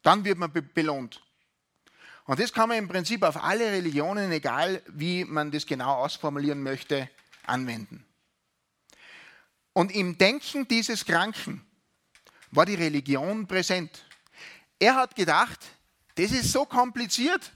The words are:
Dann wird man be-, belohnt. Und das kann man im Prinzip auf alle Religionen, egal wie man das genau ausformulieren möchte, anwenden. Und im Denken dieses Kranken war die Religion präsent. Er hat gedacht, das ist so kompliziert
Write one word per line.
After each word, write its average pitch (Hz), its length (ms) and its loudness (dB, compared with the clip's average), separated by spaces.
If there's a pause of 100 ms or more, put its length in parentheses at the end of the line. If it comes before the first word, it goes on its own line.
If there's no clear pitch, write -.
Dann 185 220 6
wird 196 140 0
man 165 140 -4
be-, 160 100 -2
belohnt. 143 580 -4 (1040)
Und 135 160 0
das - 120 0
kann 226 160 2
man 233 80 0
im 202 120 -4
Prinzip 185 340 -2
auf 160 200 2
alle 214 300 0
Religionen, 180 600 -2
egal 156 560 0
wie 175 360 -2
man 151 260 -4
das 147 140 -4
genau 135 300 -2
ausformulieren 143 680 -4
möchte, 135 460 -4 (380)
anwenden. 120 580 -6 (1700)
Und 190 220 2
im 180 240 -2
Denken 269 500 2
dieses 226 380 0
Kranken - 580 -2 (840)
war 156 160 6
die 202 80 -4
Religion 156 720 -2
präsent. 185 580 -2 (760)
Er 254 180 6
hat 254 200 0
gedacht, 190 420 2 (580)
das 180 160 0
ist - 200 0
so 277 140 2
kompliziert 247 880 0